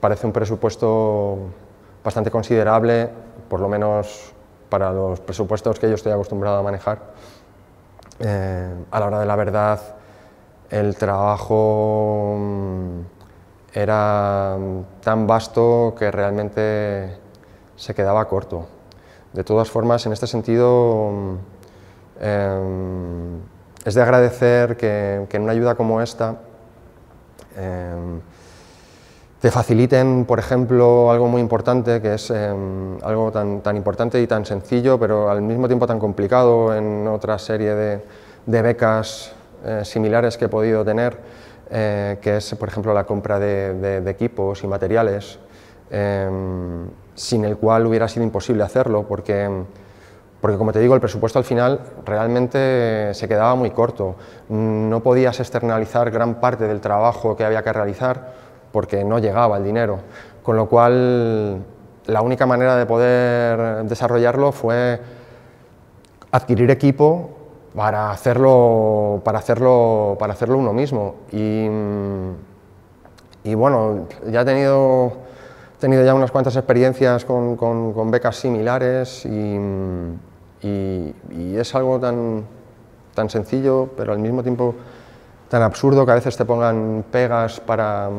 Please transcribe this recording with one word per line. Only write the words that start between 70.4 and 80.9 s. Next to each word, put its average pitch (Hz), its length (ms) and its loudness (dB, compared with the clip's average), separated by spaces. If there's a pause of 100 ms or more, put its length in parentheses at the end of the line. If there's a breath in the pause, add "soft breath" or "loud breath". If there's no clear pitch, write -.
uno 127 160 0
mismo. 117 440 -2 (140)
Y, 107 380 -2 (1800)
y 107 100 -2
bueno, 110 520 2 (240)
ya 113 100 2
he 127 60 2
tenido, 135 680 2 (640 loud breath)
he - 40 -12
tenido 131 220 4
ya 131 120 6
unas 135 160 2
cuantas 131 260 0
experiencias 127 720 2
con, 120 300 0
con, 113 360 -2
con 110 180 0
becas 120 260 0
similares 127 920 -2
y, 104 320 -2 (1040)
y, 95 520 -4 (160)